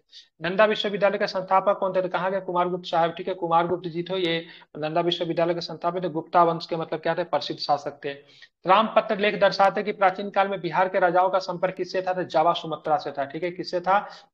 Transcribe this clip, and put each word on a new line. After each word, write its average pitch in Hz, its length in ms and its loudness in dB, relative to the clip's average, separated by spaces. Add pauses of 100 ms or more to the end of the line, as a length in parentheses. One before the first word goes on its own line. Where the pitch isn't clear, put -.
(420)
नंदा 190 240 2
विश्वविद्यालय 202 520 0
के 202 100 -2
संस्थापक 190 520 2
कौन 190 160 -2
थे? 185 60 2
तो 180 80 -2
कहाँ 180 220 -2
गए? 196 100 -4
कुमारगुप्त 175 440 -2
साहब, 165 280 0
ठीक 185 140 -10
है, 190 60 -2
कुमारगुप्त 175 540 0
जी 165 160 -6
थे, 185 160 -6
ये 165 260 0 (320)
नंदा 156 240 -2
विश्वविद्यालय 170 520 0
के 170 80 -6
संस्थापक 170 420 -4
थे, 180 60 -2
गुप्ता 160 340 2
वंश 170 220 0
के 175 100 -6
मतलब 160 240 -4
क्या 165 160 -2
थे? 175 100 -2
प्रसिद्ध 151 340 -4
शासक 143 460 -2
थे। 139 80 -6 (520)
रामपत्र 214 520 4
लेख 202 220 0
दर्शाते 196 440 4
कि 202 100 -4
प्राचीन 196 360 0
काल 196 180 0
में 196 140 -4
बिहार 175 280 0
के 196 100 0
राजाओं 180 300 4
का 185 100 0
संपर्क 180 360 -4
किससे 185 260 -4
था? 185 120 -2
तो 180 120 -2
जावा 165 300 2
सुमत्रा 156 420 -2
से 143 140 -6
था, 139 140 -4
ठीक 160 180 -8
है, 175 80 -2
किससे 175 300 -6
था? 185 180 4 (340)